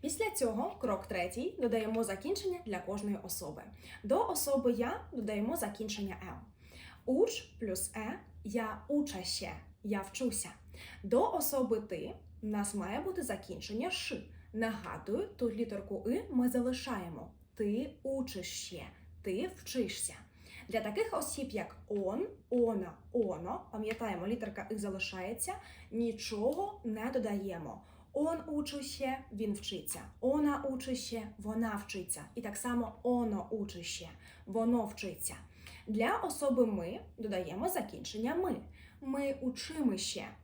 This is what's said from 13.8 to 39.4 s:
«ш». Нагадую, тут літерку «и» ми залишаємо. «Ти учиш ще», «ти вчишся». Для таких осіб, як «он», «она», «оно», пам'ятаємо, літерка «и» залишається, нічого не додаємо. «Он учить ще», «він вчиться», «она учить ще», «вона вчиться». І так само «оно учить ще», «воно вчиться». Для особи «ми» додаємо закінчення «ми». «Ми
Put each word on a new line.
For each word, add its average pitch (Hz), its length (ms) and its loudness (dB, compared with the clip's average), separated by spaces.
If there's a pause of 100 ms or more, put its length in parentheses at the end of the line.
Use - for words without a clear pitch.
«ш». - 260 -2 (360)
Нагадую, 226 840 -2
тут 226 180 0
літерку 202 520 -2
«и» 330 240 2
ми 247 180 6
залишаємо. 240 840 0 (240)
«Ти 226 360 2 (120)
учиш 262 640 -4
ще», 170 160 -8 (400)
«ти 220 340 0
вчишся». - 580 0 (540)
Для 220 120 2
таких 370 380 0
осіб, - 320 -2
як 196 260 -4 (120)
«он», 208 380 2 (240)
«она», 220 420 4 (200)
«оно», 196 480 2 (120)
пам'ятаємо, 214 540 -2
літерка 214 460 -2
«и» 214 60 -2
залишається, 196 760 -2 (360)
нічого 233 960 0
не 220 260 -2
додаємо. 196 720 -2 (360)
«Он 320 280 4
учить 285 380 -2
ще», 262 340 -2 (140)
«він 208 200 0
вчиться», - 480 -4 (200)
«она 285 500 4
учить 254 280 0
ще», 226 240 -4 (160)
«вона 214 480 0
вчиться». 175 380 -6 (100)
І 240 60 -4
так 208 160 -6
само 240 460 0
«оно 233 480 4
учить 196 340 -4
ще», 165 240 -6 (380)
«воно 226 400 4
вчиться». - 480 -4 (520)
Для 226 300 4
особи 277 500 6
«ми» 190 340 0 (180)
додаємо 196 500 0
закінчення 262 680 -2
«ми». 349 220 2 (440)
«Ми 277 400 0